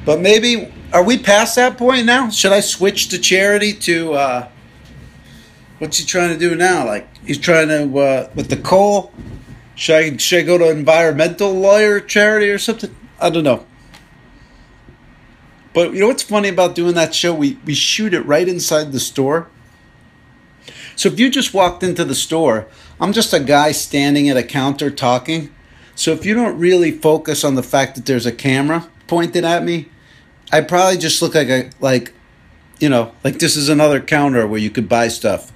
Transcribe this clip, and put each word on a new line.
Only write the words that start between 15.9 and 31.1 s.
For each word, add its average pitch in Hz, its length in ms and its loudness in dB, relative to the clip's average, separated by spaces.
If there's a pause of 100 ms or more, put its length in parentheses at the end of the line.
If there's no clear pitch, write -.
you 190 80 -6
know 208 80 4
what's 269 140 -2
funny 208 260 -2
about 175 260 0
doing 175 200 0
that 160 200 0
show? 175 180 -2
We, 143 320 -2
we 147 100 -4
shoot 208 400 -2
it 160 120 -4
right 165 220 2
inside 160 420 -2
the 131 80 -6
store. 143 500 -4 (1500)
So - 120 -2
if 156 120 -2
you 254 100 4
just 269 240 -4
walked 180 300 0
into 165 200 -2
the 135 100 -4
store, 123 520 -2 (320)
I'm 185 140 -2
just 220 200 0
a 170 60 2
guy 147 320 2
standing 143 580 0
at 131 80 0
a 120 60 0
counter 139 480 -4
talking. 139 600 -4 (480)
So 160 140 -2
if 160 120 -6
you 202 80 -2
don't 233 240 -2
really 170 360 2
focus 156 500 0
on 139 140 0
the 123 80 -2
fact 135 320 -2
that 123 100 -12
there's 127 180 -2
a 120 60 -2
camera 139 580 -2 (200)
pointed 170 360 -2
at 170 200 0
me, 170 240 -6 (640)
I 151 80 6
probably 180 360 2
just 156 240 -2